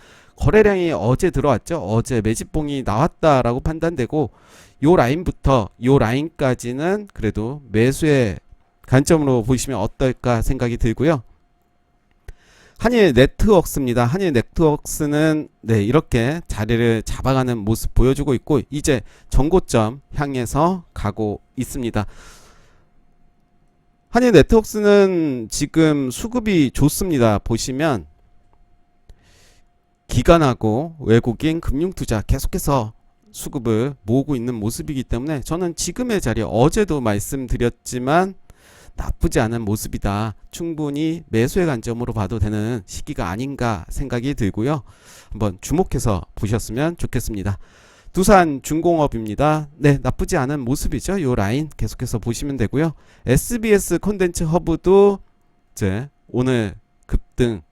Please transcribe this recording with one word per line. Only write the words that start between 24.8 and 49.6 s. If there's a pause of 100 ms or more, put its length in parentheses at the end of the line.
지금
수급이
좋습니다.
보시면 (2000)
기관하고
외국인
금융투자
계속해서 (360)
수급을
모으고
있는
모습이기
때문에
저는
지금의
자리,
어제도
말씀드렸지만 (640)
나쁘지
않은
모습이다. (160)
충분히
매수의
관점으로
봐도
되는
시기가
아닌가
생각이
들고요. (480)
한번
주목해서 (120)
보셨으면
좋겠습니다. (560)
두산중공업입니다.